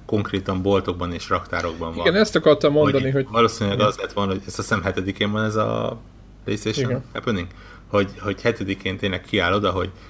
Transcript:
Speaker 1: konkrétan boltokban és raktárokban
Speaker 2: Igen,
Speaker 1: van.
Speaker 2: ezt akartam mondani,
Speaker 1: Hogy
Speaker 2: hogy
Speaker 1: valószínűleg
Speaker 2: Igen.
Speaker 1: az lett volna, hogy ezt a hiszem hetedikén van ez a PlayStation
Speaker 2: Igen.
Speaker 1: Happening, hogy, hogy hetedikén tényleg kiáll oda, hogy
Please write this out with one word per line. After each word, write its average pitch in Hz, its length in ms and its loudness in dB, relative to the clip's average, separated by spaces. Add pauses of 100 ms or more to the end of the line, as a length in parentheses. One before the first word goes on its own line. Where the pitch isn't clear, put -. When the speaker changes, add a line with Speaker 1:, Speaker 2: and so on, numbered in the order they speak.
Speaker 1:
konkrétan 98 560 -2
boltokban 92 520 0
és 82 160 -8
raktárokban 85 640 -2
Speaker 2:
Igen, 82 180 -6
Speaker 1:
van. 196 100 4
Speaker 2:
ezt 214 140 2
akartam 151 360 4
mondani, 143 320 4
Speaker 1:
Hogy 135 100 0
Speaker 2:
hogy 135 180 0
Speaker 1:
valószínűleg 110 460 2
Speaker 2:
Igen. 104 120 4
Speaker 1:
az 101 80 -6
lett 98 160 -6
volna, 101 180 0
hogy 95 160 -2
ezt - 120 -8
a - 20 -2
hiszem 101 220 0
hetedikén 98 480 -2
van 107 120 0
ez 107 120 0
a 113 420 0 (460)
PlayStation 120 460 -2
Speaker 2:
Igen. 123 140 -2 (100)
Speaker 1:
Happening, 95 340 -2 (400)
hogy, 101 200 2 (120)
hogy 101 220 -6
hetedikén 98 560 -2
tényleg 92 240 -2
kiáll 90 320 2
oda, 101 160 2
hogy 90 200 -2 (200)